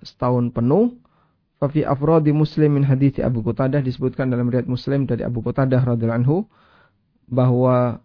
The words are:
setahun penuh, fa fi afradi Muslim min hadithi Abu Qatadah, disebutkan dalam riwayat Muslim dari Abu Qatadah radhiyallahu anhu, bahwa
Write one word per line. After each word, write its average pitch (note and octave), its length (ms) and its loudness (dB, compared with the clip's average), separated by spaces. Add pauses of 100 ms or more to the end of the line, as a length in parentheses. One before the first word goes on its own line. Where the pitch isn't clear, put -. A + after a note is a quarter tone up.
setahun B2 480 -2
penuh, E3 480 0 (560)
fa C#3+ 160 -4
fi D3+ 160 -2
afradi D3 480 2
Muslim D3+ 420 2
min C#3 60 2
hadithi C3+ 400 2
Abu A#2 240 -2
Qatadah, C3 320 -2
disebutkan C3 480 -4
dalam A#2+ 240 -2
riwayat B2 160 -2
Muslim C3+ 400 -2
dari A#2 160 -4
Abu A#2+ 160 -4
Qatadah B2+ 480 0
radhiyallahu A#2 340 0
anhu, C3+ 160 2 (880)
bahwa B2 760 2